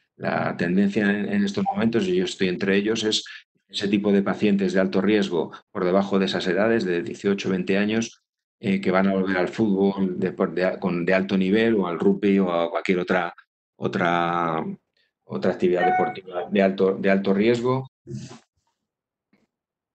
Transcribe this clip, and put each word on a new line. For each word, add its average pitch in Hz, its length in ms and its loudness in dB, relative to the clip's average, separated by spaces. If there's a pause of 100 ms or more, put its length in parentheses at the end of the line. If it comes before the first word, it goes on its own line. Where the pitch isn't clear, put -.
(160)
la - 400 -4
tendencia 185 460 2
en, 202 300 0
en 101 100 2
estos 104 220 -2
momentos, 107 420 0
y 90 80 0
yo 92 120 2
estoy - 200 -4
entre 95 300 0
ellos, 107 260 0
es 107 220 -2 (420)
ese 101 220 -6
tipo 104 240 2
de 98 100 4
pacientes 98 520 0
de 95 60 2
alto 95 200 0
riesgo 95 500 0 (220)
por 95 120 -4
debajo 98 360 2
de 95 60 2
esas 92 200 -4
edades, 101 380 2
de 87 180 -2
dieciocho, 98 480 -4
veinte 92 260 -2
años, 110 460 -2 (380)
eh, 95 200 0
que 92 120 0
van 95 160 4
a 98 60 2
volver 95 220 0
al 87 120 0
fútbol 98 680 0
de, 92 120 -2
de, 90 480 -2
con, 87 260 -2
de 92 100 2
alto 95 220 0
nivel 110 380 2
o 92 140 0
al 82 100 -4
rugby 98 400 2
o 90 140 2
a 85 180 0
cualquier 90 300 -2
otra, 87 340 -2 (420)
otra, 85 880 0 (600)
otra 98 280 -2
actividad 90 340 0
deportiva 90 640 -2
de 98 120 2
alto, 95 320 2
de 98 160 0
alto 98 240 2
riesgo. 120 560 0 (2000)